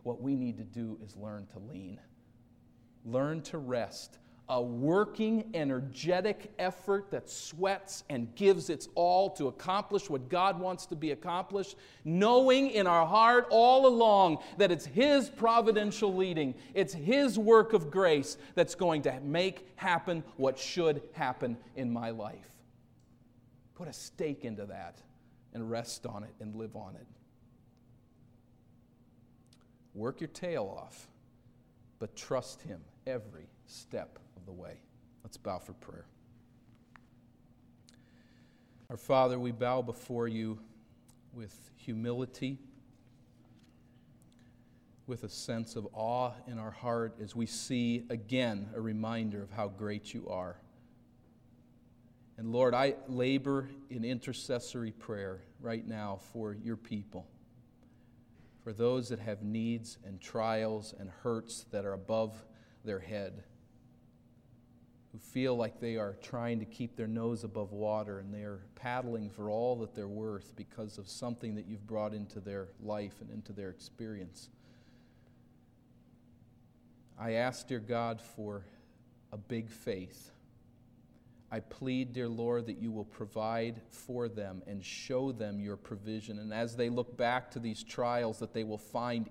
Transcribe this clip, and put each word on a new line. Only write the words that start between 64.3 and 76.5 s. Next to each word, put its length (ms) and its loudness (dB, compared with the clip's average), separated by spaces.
who 80 -16
feel 360 -2
like 240 -4
they 160 -4
are 280 -4
trying 340 -4
to 80 -6
keep 300 -10
their 120 -6
nose 360 -4
above 280 -8
water 460 -4
and 160 -12
they 80 -10
are 320 -12
paddling 560 -6
for 220 -8
all 240 0
that 180 -8
they're 140 -8
worth 480 -10
because 420 -14
of 100 -16
something 460 -8
that 140 -10
you've 180 -10
brought 300 -4
into 240 -10
their 300 -8
life 400 -8
and 80 -16
into 240 -14
their 160 -10
experience. 800 -14